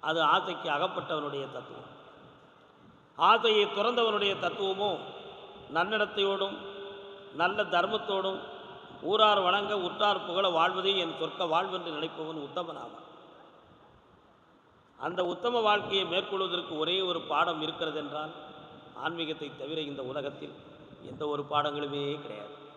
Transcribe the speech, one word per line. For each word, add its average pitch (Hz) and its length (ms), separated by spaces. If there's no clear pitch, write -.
அது 160 180
ஆசைக்கு 170 480
அகப்பட்டவனுடைய 151 800
தத்துவம். - 380
ஆசையை 214 480
துறந்தவனுடைய 208 720
தத்துவமோ 196 520
நன்னடத்தையோடும் 196 840
நல்ல 190 280
தர்மத்தோடும் 190 760
ஊரார் 208 400
வணங்க 202 360
உற்றார் 185 480
புகழ 175 240
வாழ்வதே 180 480
என் 165 220
சொர்க்க 160 280
வாழ்வென்று 170 440
நினைப்பவன் 156 560
உத்தமனாவான். 151 600
அந்த 175 260
உத்தம 226 360
வாழ்க்கையை 208 440
மேற்கொள்வதற்கு 175 720
ஒரே 156 240
ஒரு 180 200
பாடம் 156 400
இருக்கிறது 156 360
என்றால் 151 360
ஆன்மீகத்தை 156 540
தவிர 151 220
இந்த 143 200
உலகத்தில் 139 520
எந்த - 180
ஒரு 147 240
பாடங்களுமே 147 520
கிடையாது. 104 340